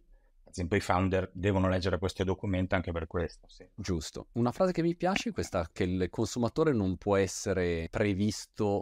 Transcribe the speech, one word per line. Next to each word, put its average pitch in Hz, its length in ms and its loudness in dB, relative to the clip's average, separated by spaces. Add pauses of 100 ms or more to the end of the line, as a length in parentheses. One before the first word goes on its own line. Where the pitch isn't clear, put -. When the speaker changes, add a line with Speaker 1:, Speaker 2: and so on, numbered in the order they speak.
(480)
Speaker 1:
ad - 60 -20
esempio, 90 240 0
i - 20 4
founder 92 540 2
devono 95 340 2
leggere 90 300 0
questo 95 260 -2
documento 92 500 0
anche 90 160 -2
per 82 160 -4
questo, - 440 -6
sì. - 240 -20
Speaker 2:
Giusto. - 580 -6
Una 120 180 0
frase 185 220 2
che 170 80 -2
mi 170 160 0
piace 185 320 0
è 214 40 -6
questa, 85 380 -2
che - 120 -4
il 92 260 0
consumatore 120 640 0
non 95 240 0
può 101 200 2
essere 90 760 0
previsto, 104 920 0